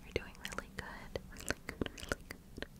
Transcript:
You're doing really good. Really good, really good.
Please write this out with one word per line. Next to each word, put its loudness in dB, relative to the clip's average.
You're -6
doing 2
really 0
good. 0
Really 2
good, 4
really 2
good. -4